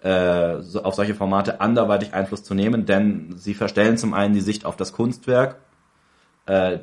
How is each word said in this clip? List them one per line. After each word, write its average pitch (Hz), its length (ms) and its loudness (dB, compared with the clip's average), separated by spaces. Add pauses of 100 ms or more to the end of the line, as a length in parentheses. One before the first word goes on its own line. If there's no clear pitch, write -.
äh, 87 640 2
so, 90 200 -6
auf 95 120 -2
solche 104 200 0
Formate 98 460 0
anderweitig 104 540 2
Einfluss 98 280 -4
zu - 120 -6
nehmen, 104 320 0
denn 95 500 0
sie 101 180 -8
verstellen 107 440 2
zum 110 160 -2
einen 101 200 2
die 101 80 2
Sicht 104 240 -4
auf - 100 -6
das - 160 -8
Kunstwerk, 123 640 0 (920)
äh, 92 360 2